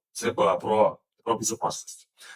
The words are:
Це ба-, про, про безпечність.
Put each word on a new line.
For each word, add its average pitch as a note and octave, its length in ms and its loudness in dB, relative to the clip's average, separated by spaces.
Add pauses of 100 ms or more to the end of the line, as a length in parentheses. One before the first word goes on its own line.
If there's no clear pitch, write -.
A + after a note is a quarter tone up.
(140)
Це - 180 -4
ба-, G2+ 260 2
про, G#2+ 420 2 (260)
про - 140 0
безпечність. - 720 -6 (280)